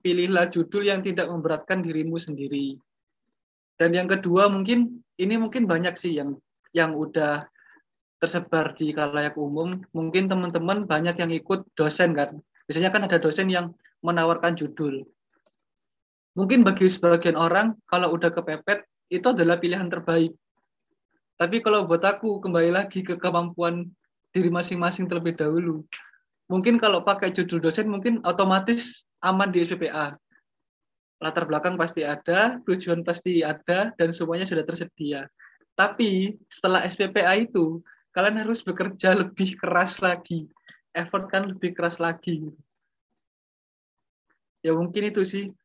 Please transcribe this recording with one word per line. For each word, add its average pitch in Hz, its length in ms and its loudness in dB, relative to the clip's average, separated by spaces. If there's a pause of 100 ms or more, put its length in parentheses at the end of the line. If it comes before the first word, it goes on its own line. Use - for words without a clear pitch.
pilihlah 180 480 2
judul 175 320 -2
yang 196 160 2
tidak 180 320 -2
memberatkan 165 480 -2
dirimu 165 400 -4
sendiri. 139 560 -6 (1040)
Dan 170 160 4
yang 180 160 0
kedua, 190 400 4
mungkin, 226 480 0 (160)
ini 208 240 0
mungkin 226 280 0
banyak 175 280 0
sih 165 240 -2
yang, 139 160 -6 (400)
yang 160 200 2
udah 151 520 -2 (680)
tersebar 165 640 -2
di 151 160 -2
khalayak 147 400 -2
umum. 160 560 -6
Mungkin 170 400 -2
teman-teman 180 560 -2
banyak 170 320 0
yang 170 160 -2
ikut 190 400 -4
dosen 156 400 2
kan. 147 240 -2 (240)
Biasanya 185 320 0
kan 202 80 2
ada 180 160 4
dosen 185 320 2
yang 175 240 -2 (240)
menawarkan 170 560 2
judul. 147 480 -6 (1400)
Mungkin 220 240 6
bagi 190 240 6
sebagian 170 480 4
orang, 185 400 2 (120)
kalau 180 280 2
udah 170 160 2
kepepet, 170 560 -4 (240)
itu 185 160 0
adalah 175 320 4
pilihan 175 320 -2
terbaik. 165 400 2 (1040)
Tapi 180 240 0
kalau 208 240 2
buat 170 200 2
aku, 202 360 0
kembali 170 320 2
lagi 190 320 -2
ke 175 160 -6
kemampuan 170 720 -2 (400)
diri 180 160 2
masing-masing 175 640 -2
terlebih 170 240 -2
dahulu. 160 480 -2 (640)
Mungkin 208 320 2
kalau 196 240 2
pakai 196 320 0
judul 175 240 -2
dosen, 208 320 0
mungkin 220 320 -2
otomatis 190 800 0 (160)
aman 190 320 0
di 175 160 2
S 175 80 -6
P 165 80 -6
P 151 80 -4
A. 147 240 -6 (1000)
Latar 156 320 -4
belakang 160 320 -2
pasti 165 240 -2
ada, 180 640 0
tujuan 180 340 0
pasti 170 380 -2
ada, 175 560 -2
dan 170 160 0
semuanya 170 320 -4
sudah 165 240 -2
tersedia. 151 580 -8 (480)
Tapi 202 640 2 (160)
setelah 185 320 2
S 180 160 -4
P 196 80 0
P 196 160 2
A 190 160 4
itu, 170 420 0 (300)
kalian 208 340 0
harus 233 160 -2
bekerja 185 540 0
lebih 185 420 -2
keras 180 460 0
lagi. 175 420 -2 (460)
Effort 185 400 -6
kan 196 180 0
lebih 185 220 -6
keras 170 320 -4
lagi. 165 480 -4 (2000)
Ya 160 160 0
mungkin 175 320 -2
itu 196 160 0
sih. 196 260 -6 (160)